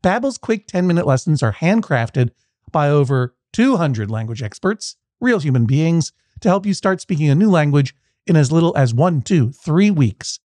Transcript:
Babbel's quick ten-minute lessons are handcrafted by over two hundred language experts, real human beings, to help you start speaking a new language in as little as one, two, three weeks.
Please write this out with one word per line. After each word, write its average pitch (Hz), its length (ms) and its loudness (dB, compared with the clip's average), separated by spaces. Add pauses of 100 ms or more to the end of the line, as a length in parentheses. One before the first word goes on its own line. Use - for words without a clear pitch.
Babbel's 240 360 -2
quick 220 300 -6
ten-minute 180 380 0
lessons 139 380 0
are 113 80 0
handcrafted 139 760 0 (420)
by 147 180 0
over 135 460 0 (160)
two 254 240 2
hundred 123 340 -2
language 110 320 -8
experts, 185 540 -6 (240)
real 240 200 0
human 131 260 0
beings, 160 480 0 (260)
to - 80 -2
help 190 180 0
you 202 80 -2
start 190 280 -2
speaking 151 280 -2
a 139 60 4
new 208 140 2
language 147 440 2 (320)
in 165 120 2
as 143 160 2
little 165 240 2
as 127 160 2
one, 151 280 0
two, 139 300 0
three 185 400 0
weeks. 139 540 -2